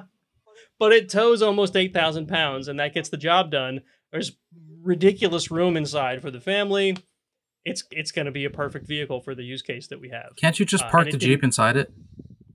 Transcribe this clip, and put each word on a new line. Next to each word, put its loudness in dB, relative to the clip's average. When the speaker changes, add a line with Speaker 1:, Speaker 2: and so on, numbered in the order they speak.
Speaker 1:
But 6
it 6
tows 4
almost 2
eight 2
thousand 0
pounds, -2
and -8
that -2
gets -4
the -8
job 2
done. -4
There's -6
ridiculous 2
room 2
inside -2
for -10
the -12
family. 0
It's, -8
it's -8
gonna -4
be -6
a -4
perfect -8
vehicle -6
for -10
the -14
use -12
case -10
that -16
we -18
have. -16
Speaker 2:
Can't 0
you 2
just 0
Speaker 1:
Uh, -6
Speaker 2:
park 6
Speaker 1:
and -4
it -4
Speaker 2:
the -2
Jeep 6
Speaker 1:
didn't -4
Speaker 2:
inside 2
it? -2